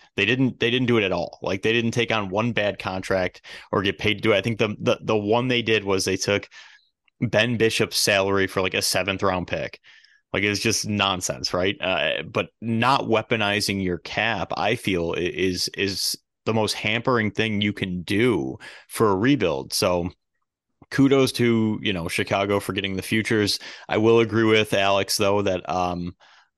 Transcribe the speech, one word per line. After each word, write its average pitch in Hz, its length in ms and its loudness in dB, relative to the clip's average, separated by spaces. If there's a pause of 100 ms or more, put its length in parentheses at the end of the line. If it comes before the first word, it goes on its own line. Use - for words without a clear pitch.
(160)
They 101 80 2
didn't, 127 340 0
they 117 120 2
didn't 123 180 0
do 117 100 4
it 101 60 2
at 92 80 0
all. 87 300 -4
Like, 92 200 -4
they 110 100 2
didn't 117 200 0
take 117 200 -2
on 104 160 -2
one 107 240 -2
bad 101 260 0
contract 95 640 -2 (280)
or 104 120 2
get 95 160 0
paid 107 160 2
to 98 60 -6
do 113 120 2
it. 101 40 6
I 95 40 4
think 110 180 -4
the, 107 220 0
the, 113 200 2
the 107 160 0
one 110 300 2
they 120 160 0
did 107 220 2
was 95 200 0
they 95 120 0
took 101 320 0 (720)
Ben 113 360 2
Bishop's 110 420 0
salary 98 500 2
for, - 140 -2
like, 92 120 -2
a 101 80 0
seventh 95 400 -2
round 92 240 0
pick. - 340 -6 (520)
Like, 98 100 0
it's 104 180 0
just 110 280 0
nonsense, 98 680 -2
right? 92 260 0
Uh, 78 440 -2
but - 240 -4 (120)
not 117 420 0
weaponizing 104 840 0
your 90 140 -2
cap, 104 580 -4
I 104 180 0
feel, 87 380 -2
i-, 78 80 -4
is, 90 560 -2
is 95 400 -4 (300)
the 110 80 -2
most 107 180 0
hampering 110 580 0
thing 107 300 -2
you 104 140 0
can 90 280 -6
do 98 560 0 (300)
for 107 220 2
a 98 40 4
rebuild. 95 580 0
So 90 380 0 (800)
kudos 135 420 4
to, 113 500 2
you 104 100 -2
know, 85 160 -6
Chicago 101 520 0
for - 120 -6
getting 95 240 -4
the 92 60 -4
futures. 107 560 0 (320)
I 95 80 2
will 117 220 6
agree 113 240 2
with 110 280 4
Alex, 98 460 2
though, 101 240 2
that, 92 260 -2
um, 90 480 -4 (420)